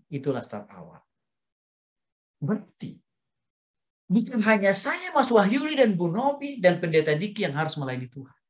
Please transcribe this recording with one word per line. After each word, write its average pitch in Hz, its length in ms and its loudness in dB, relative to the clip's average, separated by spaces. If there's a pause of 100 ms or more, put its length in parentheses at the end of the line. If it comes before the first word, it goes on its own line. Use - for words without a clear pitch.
itulah 135 320 -6
start 104 320 -14
awal." 82 280 -20 (1400)
Berarti, - 560 -8 (1120)
bukan 233 360 0
hanya 202 280 4
saya, 320 400 -4
Mas 277 160 2
Wahyudi, 262 480 4
dan 220 160 4
Bu 170 160 0
Novi, 277 480 -2
dan 180 240 2
Pendeta 156 320 2
Diki 202 320 -4
yang 139 80 -4
harus 151 240 -4
melayani 127 320 -8
Tuhan. 135 280 -20 (120)